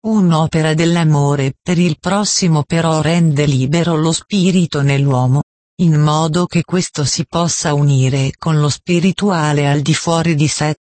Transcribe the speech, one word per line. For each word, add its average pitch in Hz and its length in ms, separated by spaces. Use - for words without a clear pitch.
Un'opera 160 640
dell'amore 151 880
per 175 160
il 175 220
prossimo 180 640
però 165 380
rende 156 440
libero 147 500
lo 160 160
spirito 180 720
nell'uomo, 139 600
in 160 180
modo 156 480
che 170 180
questo 170 420
si - 200
possa 165 480
unire 135 640
con 156 220
lo 147 80
spirituale 165 1000
al 147 100
di 147 140
fuori 165 420
di 143 140
sé 151 260